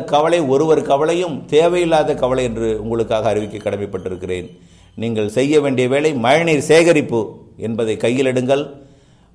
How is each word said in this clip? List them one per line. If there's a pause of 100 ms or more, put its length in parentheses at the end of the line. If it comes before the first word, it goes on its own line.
கவலை,
ஒருவர்
கவலையும் (100)
தேவையில்லாத
கவலை
என்று (140)
உங்களுக்காக
அறிவிக்க
கடமைப்பட்டிருக்கிறேன். (480)
நீங்கள்
செய்ய
வேண்டிய
வேலை
மழைநீர்
சேகரிப்பு (360)
என்பதை
கையில்
எடுங்கள். (720)